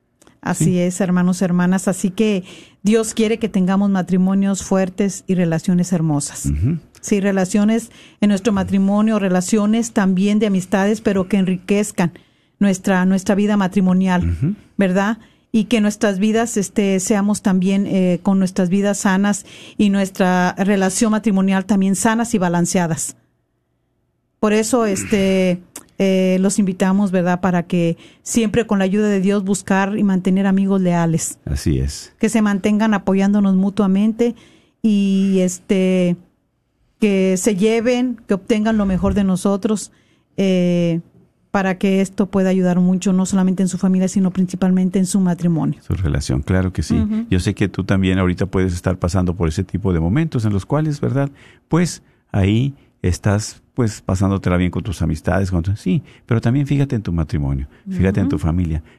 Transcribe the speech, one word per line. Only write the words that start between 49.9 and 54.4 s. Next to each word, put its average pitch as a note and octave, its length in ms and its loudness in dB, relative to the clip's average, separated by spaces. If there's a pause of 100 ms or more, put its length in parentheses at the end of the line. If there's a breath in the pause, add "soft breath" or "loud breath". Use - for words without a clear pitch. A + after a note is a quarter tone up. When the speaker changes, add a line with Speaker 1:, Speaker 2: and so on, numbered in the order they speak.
Speaker 2:
de E2 60 0
momentos A#2+ 460 0
en G#2+ 80 0
los G2 140 -4
cuales, D3 340 -2
¿verdad? C#3 300 -2 (360 loud breath)
Pues F3+ 360 -2 (280 soft breath)
ahí G#2+ 440 0 (260 soft breath)
estás, G2+ 600 -2 (120)
pues, A2+ 280 -2
pasándotela F#2+ 560 0